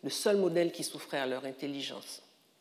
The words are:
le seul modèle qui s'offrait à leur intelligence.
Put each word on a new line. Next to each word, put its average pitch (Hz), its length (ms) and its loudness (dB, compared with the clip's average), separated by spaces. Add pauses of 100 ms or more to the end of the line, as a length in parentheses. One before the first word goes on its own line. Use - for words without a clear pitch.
le 139 60 -4
seul 208 280 4
modèle 170 340 4
qui 156 120 -8
s'offrait - 340 -6
à 139 80 0
leur 127 180 -2
intelligence. 139 760 -8 (400)